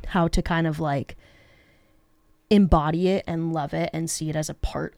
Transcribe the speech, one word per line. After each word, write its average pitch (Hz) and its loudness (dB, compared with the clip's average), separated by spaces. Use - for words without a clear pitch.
how 170 2
to 175 2
kind 165 0
of, 156 -2
like, 143 -4
embody 175 4
it 190 0
and 165 -4
love 151 -4
it 165 -4
and 160 -6
see 156 -6
it 151 -4
as 156 -2
a 156 -12
part - -6